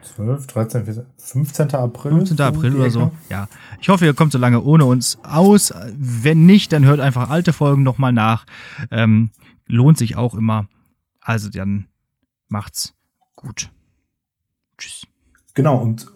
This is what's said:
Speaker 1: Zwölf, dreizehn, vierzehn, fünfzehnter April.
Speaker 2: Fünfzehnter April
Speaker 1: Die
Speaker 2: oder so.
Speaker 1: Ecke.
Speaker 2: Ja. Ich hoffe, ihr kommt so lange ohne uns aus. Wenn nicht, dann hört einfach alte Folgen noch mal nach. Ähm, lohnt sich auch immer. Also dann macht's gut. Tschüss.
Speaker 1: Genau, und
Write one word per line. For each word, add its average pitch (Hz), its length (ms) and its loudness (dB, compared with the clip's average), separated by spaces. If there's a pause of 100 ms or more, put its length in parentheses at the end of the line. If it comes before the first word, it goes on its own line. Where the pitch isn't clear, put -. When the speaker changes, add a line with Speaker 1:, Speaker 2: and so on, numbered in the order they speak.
Speaker 1:
Zwölf, 120 440 -8
dreizehn, 110 380 -6
vierzehn, 110 200 -10 (120)
fünfzehnter 143 640 -4
April. 127 320 -6
Speaker 2:
Fünfzehnter 160 340 0
April 131 260 -2
Speaker 1:
Die 139 60 -2
Speaker 2:
oder 127 120 0
so. 117 120 -2
Speaker 1:
Ecke. 160 100 0 (180)
Speaker 2:
Ja. 98 180 -8 (340)
Ich - 80 -2
hoffe, 180 160 2
ihr 151 80 2
kommt 156 180 0
so 139 60 -2
lange 123 240 2
ohne 151 240 4
uns 127 360 0
aus. 196 520 2 (240)
Wenn 139 480 2
nicht, 202 260 6
dann 147 140 4
hört 143 160 4
einfach 123 280 -2
alte 170 220 0
Folgen 139 320 0
noch 127 140 0
mal 131 160 0
nach. 113 320 0 (440)
Ähm, 110 420 2 (360)
lohnt 131 300 4
sich 117 180 -4
auch 120 180 -4
immer. 110 340 -4 (520)
Also 104 300 -6
dann 95 380 -8 (600)
macht's - 460 -12 (420)
gut. - 340 -16 (1080)
Tschüss. - 280 -20 (480)
Speaker 1:
Genau, 139 240 0
und 113 380 -6